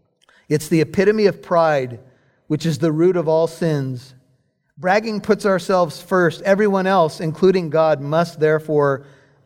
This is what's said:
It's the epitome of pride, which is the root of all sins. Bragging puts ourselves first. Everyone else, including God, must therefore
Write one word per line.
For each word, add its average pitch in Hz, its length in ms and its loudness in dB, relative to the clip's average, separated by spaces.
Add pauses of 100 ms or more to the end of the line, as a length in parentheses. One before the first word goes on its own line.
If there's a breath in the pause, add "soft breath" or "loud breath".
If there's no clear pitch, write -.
(480 soft breath)
It's 151 200 -2
the 160 140 2
epitome 202 420 0
of 175 160 0
pride, 147 600 0 (480 soft breath)
which 156 180 -4
is 151 120 -4
the 160 140 0
root 175 240 2
of 156 120 -2
all 160 180 2
sins. 143 680 -6 (640)
Bragging 208 460 -2
puts 208 240 0
ourselves 185 560 0
first. 180 400 0
Everyone 196 440 0
else, 180 320 2
including 180 520 0
God, 156 320 2
must 160 380 -2
therefore 151 680 0 (400 soft breath)